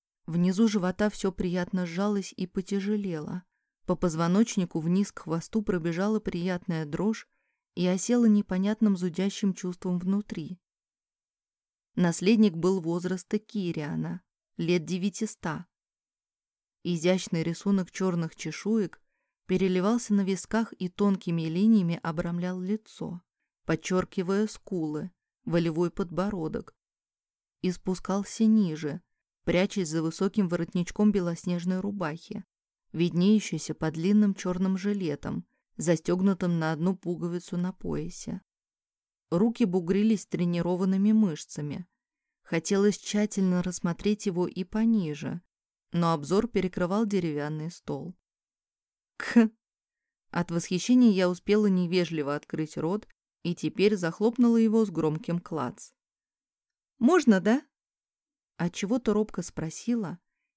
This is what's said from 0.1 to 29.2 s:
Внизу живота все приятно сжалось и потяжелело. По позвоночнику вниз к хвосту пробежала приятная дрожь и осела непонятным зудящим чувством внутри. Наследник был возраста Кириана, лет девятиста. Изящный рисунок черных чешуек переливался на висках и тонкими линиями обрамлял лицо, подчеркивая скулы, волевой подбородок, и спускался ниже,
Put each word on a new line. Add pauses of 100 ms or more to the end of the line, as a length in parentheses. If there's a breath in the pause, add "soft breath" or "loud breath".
Внизу
живота
все
приятно
сжалось
и
потяжелело. (460)
По
позвоночнику
вниз
к
хвосту
пробежала
приятная
дрожь (460)
и
осела
непонятным
зудящим
чувством
внутри. (1400)
Наследник
был
возраста
Кириана, (360)
лет
девятиста. (1160)
Изящный
рисунок
черных
чешуек (460)
переливался
на
висках
и
тонкими
линиями
обрамлял
лицо, (420)
подчеркивая
скулы, (360)
волевой
подбородок, (880)
и
спускался
ниже, (440)